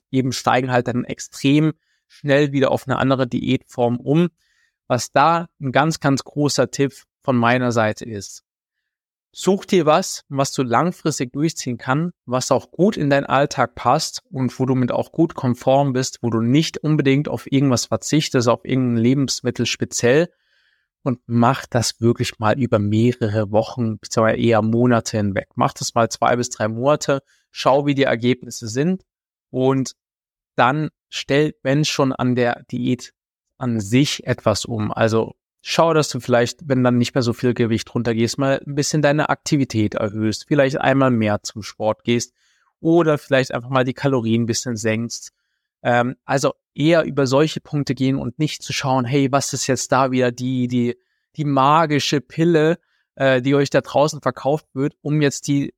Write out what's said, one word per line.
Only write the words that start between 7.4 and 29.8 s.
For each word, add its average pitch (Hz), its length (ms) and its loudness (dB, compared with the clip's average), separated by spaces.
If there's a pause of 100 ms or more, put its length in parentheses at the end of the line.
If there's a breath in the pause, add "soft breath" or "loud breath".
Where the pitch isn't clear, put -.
Seite 110 320 -2
ist, 107 380 -14 (880)
such 190 340 -2
dir 175 220 2
was, 165 420 0
was 139 240 -2
du 139 100 -2
langfristig 135 720 -2
durchziehen 139 460 -4
kann, 156 340 -2 (140)
was 123 240 -4
auch 123 220 -2
gut 202 240 2
in 147 120 0
deinen 139 180 2
Alltag 135 500 0
passt - 520 -2
und 131 300 -4
wo 131 80 0
du 127 80 2
mit 127 180 0
auch - 200 -4
gut 160 220 0
konform 135 600 0
bist, 127 260 -4
wo 120 100 -2
du 113 100 0
nicht 131 380 2
unbedingt 147 500 2
auf - 220 -8
irgendwas 135 360 2
verzichtest, 131 640 0
auf 113 160 0
irgendein 123 380 0
Lebensmittel 123 640 0
speziell, - 640 0 (760)
und 123 220 -2
mach 117 400 2
das - 340 -4
wirklich 117 380 0
mal 107 220 0
über 117 180 0
mehrere 107 720 0
Wochen, 110 480 -2
beziehungsweise 113 400 0
eher 117 240 4
Monate 117 540 2
hinweg. 101 400 -4
Mach 131 160 0
das - 220 -10
mal 113 160 2
zwei 123 260 0
bis 120 140 -4
drei 107 180 -4
Monate, 139 540 -2 (280)
schau, 143 360 0
wie 143 100 0
die 135 80 2
Ergebnisse 123 640 -2
sind 151 340 -2 (480)
und 131 460 0 (580)